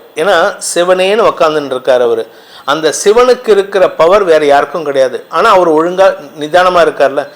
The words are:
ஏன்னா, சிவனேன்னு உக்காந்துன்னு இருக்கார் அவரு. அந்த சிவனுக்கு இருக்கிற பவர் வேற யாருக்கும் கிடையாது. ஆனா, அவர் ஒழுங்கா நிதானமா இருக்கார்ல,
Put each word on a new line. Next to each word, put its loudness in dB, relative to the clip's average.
ஏன்னா, 0
சிவனேன்னு 0
உக்காந்துன்னு -2
இருக்கார் 0
அவரு. -2
அந்த -2
சிவனுக்கு 2
இருக்கிற 0
பவர் 2
வேற 2
யாருக்கும் 0
கிடையாது. -2
ஆனா, 0
அவர் 2
ஒழுங்கா 0
நிதானமா 2
இருக்கார்ல, 0